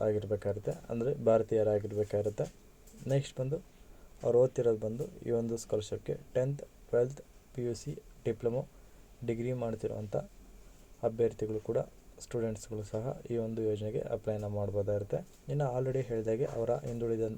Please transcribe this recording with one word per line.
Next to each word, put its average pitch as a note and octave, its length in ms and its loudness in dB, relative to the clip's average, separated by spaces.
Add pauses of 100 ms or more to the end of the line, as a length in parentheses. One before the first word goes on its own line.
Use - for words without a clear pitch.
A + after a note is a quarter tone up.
ಆಗಿರ್ಬೇಕಾಗಿರುತ್ತೆ, G#2 720 0 (160)
ಅಂದರೆ A#2+ 220 0 (140)
ಭಾರತೀಯರಾಗಿರ್ಬೇಕಾಗಿರುತ್ತೆ. G#2+ 1200 4 (640)
ನೆಕ್ಸ್ಟ್ C3+ 300 0
ಬಂದು C3+ 220 -2 (600)
ಅವ್ರು A#2+ 180 6
ಓದ್ತಿರೋದು A#2 400 6
ಬಂದು A2 260 -2 (200)
ಈ A#2+ 60 0
ಒಂದು A#2 260 2
ಸ್ಕಾಲರ್‌ಶಿಪ್‌ಗೆ - 580 -2 (160)
ಟೆಂತ್, C3+ 300 0 (240)
ಟ್ವೆಲ್ತ್, B2 360 2 (280)
ಪಿ - 120 -6
ಯು A#2+ 120 0
ಸಿ, C#3+ 200 -8 (300)
ಡಿಪ್ಲೊಮೊ, A#2+ 400 0 (640)
ಡಿಗ್ರಿ A#2 280 0
ಮಾಡ್ತಿರೋವಂಥ A2 640 -4 (880)
ಅಭ್ಯರ್ಥಿಗಳು A2+ 560 0
ಕೂಡ, A#2 200 -2 (400)
ಸ್ಟೂಡೆಂಟ್ಸ್‌ಗಳು A2 640 -4
ಸಹ A2 320 -4 (140)
ಈ A#2 80 0
ಒಂದು A2+ 240 -2
ಯೋಜನೆಗೆ G#2+ 480 0
ಅಪ್ಲೈನ G#2+ 380 -2
ಮಾಡ್ಬೋದಾಗಿರುತ್ತೆ. G#2 720 0 (280)
ಇನ್ನು C#3+ 220 0
already C3 340 0
ಹೇಳ್ದಾಗೆ A2+ 420 0
ಅವರ A#2 260 0 (140)
ಹಿಂದುಳಿದ A2+ 420 0 (100)